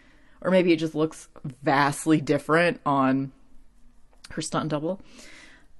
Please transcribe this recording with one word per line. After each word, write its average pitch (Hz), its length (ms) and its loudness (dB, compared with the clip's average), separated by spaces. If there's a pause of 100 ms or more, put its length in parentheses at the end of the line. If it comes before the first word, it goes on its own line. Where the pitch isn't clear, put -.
(420)
or 180 100 -2
maybe 180 200 4
it 165 60 4
just 160 160 -4
looks 156 340 -4 (360)
vastly 143 580 2
different 151 640 0
on 135 460 0 (1000)
her - 100 -10
stunt 156 280 -6
double. 156 320 -6 (800)